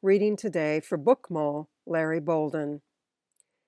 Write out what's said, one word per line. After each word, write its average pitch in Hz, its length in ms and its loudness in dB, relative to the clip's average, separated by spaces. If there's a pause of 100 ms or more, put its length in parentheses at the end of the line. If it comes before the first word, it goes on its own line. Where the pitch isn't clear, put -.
reading 202 340 4
today 156 460 -2
for - 160 -4
Book 147 320 2
Mole, 151 400 -2 (160)
Larry 160 340 0
Bolden. 151 600 -2 (880)